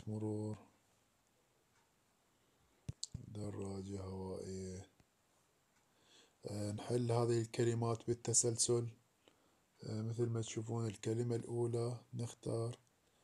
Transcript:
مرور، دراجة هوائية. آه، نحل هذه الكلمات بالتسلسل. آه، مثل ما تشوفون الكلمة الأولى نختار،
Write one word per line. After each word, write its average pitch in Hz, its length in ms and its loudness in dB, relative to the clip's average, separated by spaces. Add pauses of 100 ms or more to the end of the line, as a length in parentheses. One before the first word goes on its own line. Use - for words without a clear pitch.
مرور، 107 520 -2 (2500)
دراجة 98 840 -6
هوائية. 95 920 -8 (1500)
آه، 104 260 -2
نحل 120 400 2
هذه 117 280 6
الكلمات 117 640 2
بالتسلسل. 117 840 4 (920)
آه، 110 200 -4
مثل 113 240 2
ما 113 140 0
تشوفون 113 460 -2
الكلمة 113 500 0
الأولى 117 640 0 (140)
نختار، 117 640 -2 (460)